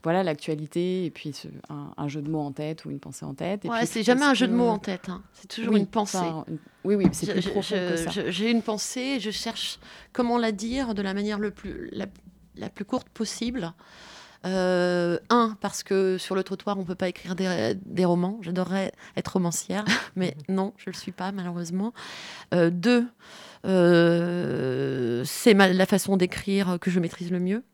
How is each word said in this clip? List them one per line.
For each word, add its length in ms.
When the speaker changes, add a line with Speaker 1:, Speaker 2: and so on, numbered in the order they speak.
Speaker 1:
voilà, 220
l'actualité, 800
et 60
puis 220
ce, 140
un, 260
un 120
jeu 120
de 100
mots 120
en 100
tête 320
ou 60
une 100
pensée 240
en 100
tête, 300
et 40
Speaker 2:
Ouais, 100
Speaker 1:
puis 80
Speaker 2:
c'est 160
jamais 200
Speaker 1:
est-ce 80
Speaker 2:
un 40
jeu 140
de 40
Speaker 1:
que 40
Speaker 2:
mots 120
en 100
tête, 300
hein. 140
C'est 140
toujours 260
Speaker 1:
Oui, 60
Speaker 2:
une 60
pensée. 320
Speaker 1:
enfin, 300
une... 100
Oui, 120
oui, 160
c'est 140
Speaker 2:
Je, 60
Speaker 1:
plus 100
Speaker 2:
je, 80
Speaker 1:
profond 260
Speaker 2:
je, 140
Speaker 1:
que 60
ça. 140
Speaker 2:
je, 200
j'ai 200
une 120
pensée 380
et 40
je 100
cherche 480
comment 240
la 160
dire 420
de 80
la 120
manière 240
le 140
plus, 400
la, 140
la 120
plus 160
courte 240
possible, 640
euh, 760
un, 320
parce 200
que 360
sur 180
le 80
trottoir, 340
on 60
peut 100
pas 140
écrire 260
des, 400
des 180
romans. 380
J'adorerais 500
être 160
romancière, 520
Speaker 1:
<laughs> 160
Speaker 2:
mais 200
non, 260
je 140
le 40
suis 180
pas, 200
malheureusement. 640
Euh, 180
deux, 360
euh, 1600
c'est 300
ma, 180
la 140
façon 320
d'écrire 640
que 100
je 100
maîtrise 320
le 80
mieux. 220